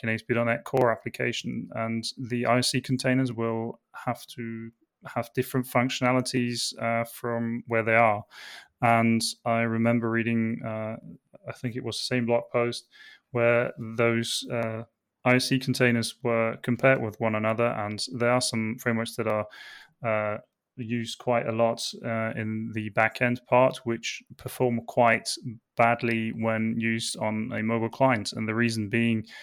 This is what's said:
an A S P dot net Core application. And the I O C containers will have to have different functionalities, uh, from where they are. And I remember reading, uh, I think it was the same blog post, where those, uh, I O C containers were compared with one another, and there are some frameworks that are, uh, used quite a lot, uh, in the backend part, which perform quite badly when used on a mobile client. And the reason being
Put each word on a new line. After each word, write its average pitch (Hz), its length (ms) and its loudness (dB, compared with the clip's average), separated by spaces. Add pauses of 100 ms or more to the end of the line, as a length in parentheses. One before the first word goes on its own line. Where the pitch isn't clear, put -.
an 117 60 -2
A 113 40 2
S 113 80 -4
P - 140 -2
dot 117 100 2
net 117 180 0
Core 127 280 2
application. 117 840 -4
And 113 320 -4 (120)
the 120 280 -4
I 120 140 4
O - 20 2
C 127 180 0
containers 127 540 0
will 113 460 -4 (260)
have 120 220 -6
to 113 420 -10 (380)
have - 260 -6
different 127 320 -2
functionalities, 123 1120 0
uh, 117 260 -2
from 117 600 -6
where 113 180 2
they 113 120 4
are. 110 280 4 (600)
And 117 400 4 (220)
I 117 160 0
remember 113 500 2
reading, 113 520 0
uh, 110 340 -6 (500)
I 123 60 -8
think 117 220 -8
it 127 80 -8
was 113 140 -6
the - 80 -6
same 123 220 0
blog 117 240 2
post, 120 360 -2 (440)
where 120 460 4
those, 117 760 0
uh, 113 320 -4 (420)
I 127 100 6
O 127 40 6
C 131 200 0
containers 123 640 2
were 117 380 0
compared 131 400 4
with 107 180 -6
one 110 160 0
another, 110 300 2
and 107 360 -2 (120)
there 120 180 2
are 123 100 4
some 110 360 -2
frameworks 113 400 -2
that 110 100 -2
are, 107 180 0 (600)
uh, 107 320 0 (420)
used 113 380 -6
quite 120 300 0
a 117 40 0
lot, 117 300 2 (240)
uh, 113 300 -2
in 110 380 -4
the 107 180 -6
backend 120 560 2
part, 127 360 6
which 117 400 -6 (140)
perform 123 480 -2
quite 117 420 4 (480)
badly 117 540 2
when 113 480 0
used 113 400 -2
on 110 340 -2
a 110 120 -4
mobile 113 260 0
client. 123 440 2
And 110 140 -4
the 110 80 -2
reason 113 320 2
being 113 380 2 (180)